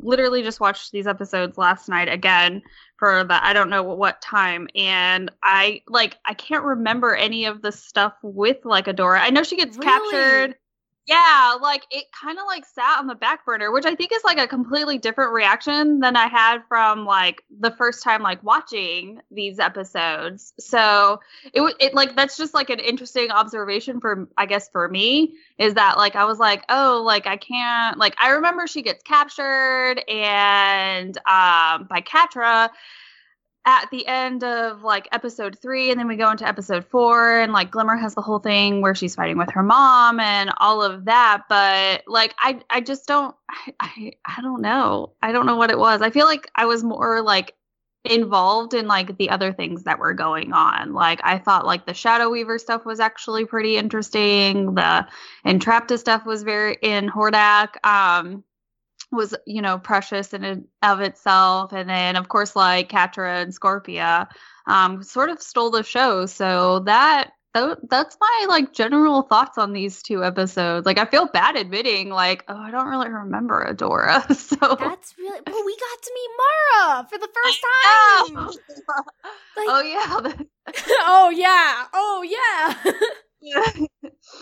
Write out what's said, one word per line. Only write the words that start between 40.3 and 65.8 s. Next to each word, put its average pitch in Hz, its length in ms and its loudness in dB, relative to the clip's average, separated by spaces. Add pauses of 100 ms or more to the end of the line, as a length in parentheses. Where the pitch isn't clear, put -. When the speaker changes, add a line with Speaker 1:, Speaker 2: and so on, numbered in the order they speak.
Speaker 1:
all 214 260 2
of 190 220 -4
that, 226 420 4
but, 190 600 2
like, 220 320 0
I, 247 220 -2 (100)
I 247 100 0
just 269 260 -8
don't, 285 300 -2 (140)
I, - 280 -16
I, - 340 -10 (120)
I - 160 -12
don't 254 220 -8
know. 214 500 -2 (100)
I 226 100 0
don't 240 120 0
know 240 120 2
what 233 140 2
it - 80 2
was. 220 220 4
I 220 80 2
feel 285 160 4
like 311 300 2
I 226 100 0
was 233 180 2
more, 226 380 -2
like, 196 340 0 (480)
involved 220 720 0
in, 226 140 -4
like, 190 320 -2
the 190 100 0
other 190 240 -2
things 175 320 -10
that 160 140 -2
were 170 160 -4
going 160 400 -4
on. 156 400 0
Like, 170 280 0
I 180 140 0
thought, 190 300 0
like, 180 180 -4
the 180 80 -10
Shadow 233 380 0
Weaver 226 280 -6
stuff 233 280 -8
was 220 120 -10
actually 220 460 -4
pretty 220 320 -2
interesting. 202 1000 0
The 170 320 2 (400)
Entrapta 226 520 0
stuff 226 260 -2
was 214 200 -6
very, 214 360 -2
in 208 300 -2
Hordak, 214 760 2
um, 190 560 0 (720)
was, 220 220 -4 (100)
you 214 160 -8
know, 190 160 -2
precious 196 560 -4
in 196 120 -10
and 190 240 -10 (160)
of 202 160 2
itself. 190 720 2
And 185 180 -8
then, 185 240 0
of 185 140 -4
course, 208 260 -2
like, 185 340 2
Catra 185 540 -2
and 180 100 -10
Scorpia, 180 760 -2 (400)
um, 190 340 2
sort 269 280 -2
of 320 120 -10
stole 233 300 -2
the 220 100 0